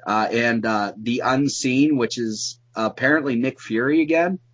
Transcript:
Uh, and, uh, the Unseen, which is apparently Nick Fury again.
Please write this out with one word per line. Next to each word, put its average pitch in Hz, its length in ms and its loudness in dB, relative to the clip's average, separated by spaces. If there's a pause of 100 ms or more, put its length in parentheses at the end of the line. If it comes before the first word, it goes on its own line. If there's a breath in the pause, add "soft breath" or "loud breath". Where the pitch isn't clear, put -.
Uh, 107 240 2
and, 117 360 2
uh, 104 300 0
the 117 280 -2
Unseen, 135 720 2
which 120 220 -2
is 110 400 -6 (160)
apparently 131 600 0
Nick 131 240 -2
Fury 135 420 0
again. 160 360 0 (160)